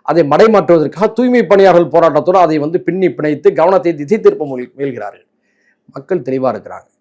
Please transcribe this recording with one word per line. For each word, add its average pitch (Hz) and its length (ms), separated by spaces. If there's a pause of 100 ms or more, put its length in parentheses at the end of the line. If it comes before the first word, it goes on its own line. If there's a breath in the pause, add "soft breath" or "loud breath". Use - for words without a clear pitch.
அதை 160 200
மடைமாற்றுவதற்காக 170 880
தூய்மை 247 340
பணியாளர்கள் 175 540
போராட்டத்தோடு 160 360
அதை 160 220
வந்து 160 220
பின்னி 180 280
பிணைத்து 151 440
கவனத்தை 170 420
திசை 147 260
திருப்ப 190 260
முயல்-, 123 300
முயல்கிறார்கள். 120 500 (680)
மக்கள் 143 280
தெளிவா 131 320
இருக்கிறாங்க. 92 340 (140)